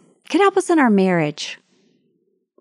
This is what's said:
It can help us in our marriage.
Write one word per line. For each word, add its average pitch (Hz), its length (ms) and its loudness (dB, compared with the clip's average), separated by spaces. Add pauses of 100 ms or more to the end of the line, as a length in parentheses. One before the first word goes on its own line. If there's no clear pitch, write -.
(240)
It - 60 -20
can 320 100 -2
help 392 160 2
us 370 140 -2
in 339 80 2
our 254 120 2
marriage. 185 680 -2 (1040)